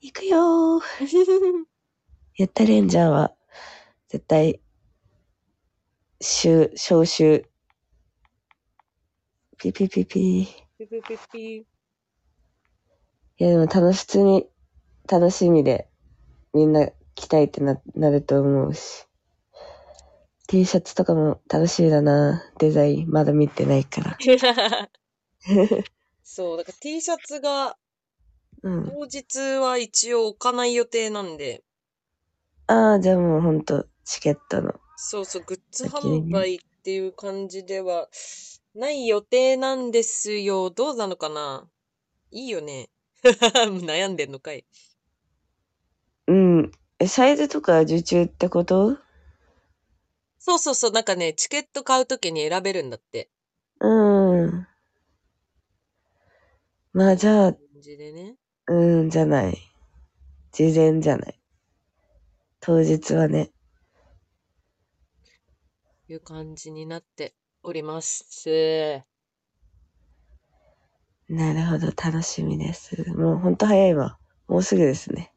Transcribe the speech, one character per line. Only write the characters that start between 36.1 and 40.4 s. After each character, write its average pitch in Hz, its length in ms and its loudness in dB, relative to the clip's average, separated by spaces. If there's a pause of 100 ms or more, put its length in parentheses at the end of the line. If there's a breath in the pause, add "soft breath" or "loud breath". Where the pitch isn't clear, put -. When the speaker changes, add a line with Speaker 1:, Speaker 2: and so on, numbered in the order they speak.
Speaker 1:
ね。 165 160 -4
Speaker 2:
販 - 20 0
売 185 160 -4
っ - 20 -14 (240)
て 190 100 -8
い 190 140 -4
う 185 60 -10
感 196 360 -12
じ 185 160 -16
で 190 160 -8
は 180 280 -6 (680 loud breath)
な 254 160 -8
い 277 160 -6
予 208 160 0
定 262 340 2
な 262 200 -2
ん 247 160 -6
で 233 100 2
す - 300 -6
よ。 196 380 -2